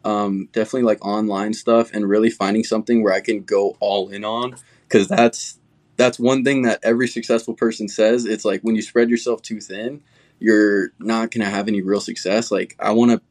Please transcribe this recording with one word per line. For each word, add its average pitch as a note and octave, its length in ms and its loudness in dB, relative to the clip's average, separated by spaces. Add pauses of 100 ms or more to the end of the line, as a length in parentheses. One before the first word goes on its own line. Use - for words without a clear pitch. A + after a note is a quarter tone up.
Um, G2+ 480 -2
definitely, A#2 300 -2
like, A2 220 2
online G#2 500 -2
stuff A#2 400 2
and G#2 120 -2
really G#2+ 220 2
finding G#2+ 340 0
something A2 400 0
where G2 120 2
I G2 60 -2
can G#2 220 -4
go G2 380 0
all G2 300 -2
in G2+ 120 -12
on. A#2+ 320 -6 (360)
'Cause G2 180 4
that's, - 500 0 (380)
that's B2 220 2
one B2+ 260 2
thing C#3 180 2
that A#2 200 0
every A#2+ 260 2
successful A#2 460 -2
person A2 340 -2
says. A2+ 380 2
It's G#2 180 -4
like, G2 160 0
when A2+ 160 0
you G#2 60 -2
spread A#2 260 0
yourself A#2 320 -2
too G#2+ 220 -12
thin, A#2 400 -10 (380)
you're G#2 580 4
not A2+ 320 -2
gonna G#2+ 180 -4
have G2+ 200 -4
any G#2 120 -2
real G2 220 0
success. - 480 -2
Like, F#2+ 280 -4
I G#2 120 -2
wanna A#2+ 400 4